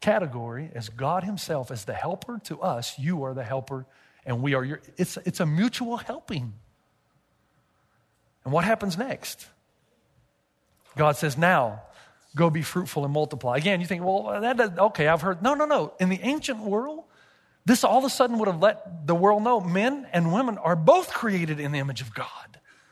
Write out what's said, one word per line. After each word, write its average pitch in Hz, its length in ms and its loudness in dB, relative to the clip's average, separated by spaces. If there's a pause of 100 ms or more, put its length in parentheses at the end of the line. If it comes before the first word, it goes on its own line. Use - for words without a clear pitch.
category 135 760 -2
as 117 140 -10
God 143 360 -2
himself 160 460 -6
as 120 140 -10
the 127 80 -8
helper 196 520 -8
to - 180 -10
us. 127 360 -4
You 147 260 -2
are 131 100 -8
the 127 100 -8
helper, 131 420 -6 (380)
and 123 180 -4
we 139 120 2
are 127 100 0
your, 143 160 -8 (160)
it's, - 220 -2
it's - 220 -6
a 170 60 2
mutual 226 520 0
helping. 147 560 -8 (1900)
And 135 80 -4
what 170 120 2
happens 202 320 0
next? - 500 -8 (1500)
God 151 200 4
says, 147 200 -2
"Now, 147 460 2 (520)
go 165 140 4
be 156 140 0
fruitful 143 420 -4
and 143 80 -2
multiply." 143 460 0
Again, 180 240 0
you 180 40 -4
think, 175 160 -4
"Well, 202 380 0
that 240 160 0
does, 226 220 2
okay, 190 280 4
I've 160 140 4
heard." 180 220 -2
No, 254 100 4
no, 302 140 2
no. 254 340 0
In 185 80 4
the 185 140 0
ancient 262 380 -2
world, 240 440 -4 (640)
this 233 180 6
all 214 140 6
of 269 60 4
a 269 60 0
sudden 240 280 2
would 214 100 2
have 165 140 0
let 175 440 2
the 170 80 4
world 208 280 6
know 233 180 2
men 220 520 0
and 170 200 2
women 226 240 0
are 170 200 0
both 311 360 6
created 170 480 -2
in 143 120 -4
the 143 60 -2
image 135 220 -4
of 117 140 -12
God. - 140 -8 (640)